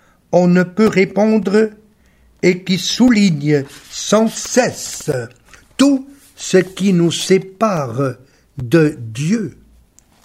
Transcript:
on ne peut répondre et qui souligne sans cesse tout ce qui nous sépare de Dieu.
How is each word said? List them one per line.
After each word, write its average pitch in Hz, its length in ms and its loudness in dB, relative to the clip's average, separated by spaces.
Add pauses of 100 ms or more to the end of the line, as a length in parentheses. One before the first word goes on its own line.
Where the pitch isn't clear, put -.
(320)
on 180 160 4
ne 180 160 4
peut 214 240 0
répondre 208 840 0 (760)
et 180 200 0
qui 185 140 -2
souligne 165 840 2 (260)
sans 220 380 0
cesse - 840 -4 (640)
tout 269 300 2 (280)
ce - 220 -2
qui 185 360 0
nous 170 180 2
sépare 143 1040 -2 (420)
de 151 420 2
Dieu. 147 580 -6 (680)